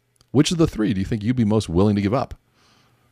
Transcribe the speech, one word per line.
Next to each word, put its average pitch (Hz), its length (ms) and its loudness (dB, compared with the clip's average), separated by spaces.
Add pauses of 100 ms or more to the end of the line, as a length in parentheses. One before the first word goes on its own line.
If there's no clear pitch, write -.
(320)
which 143 200 2
of 175 60 -2
the 160 80 4
three 202 280 -2
do 95 80 -4
you 95 40 -4
think 113 160 -6
you'd 117 140 -2
be 123 80 0
most 107 240 0
willing 101 300 2
to 101 40 0
give 101 120 0
up? 127 200 -4 (800)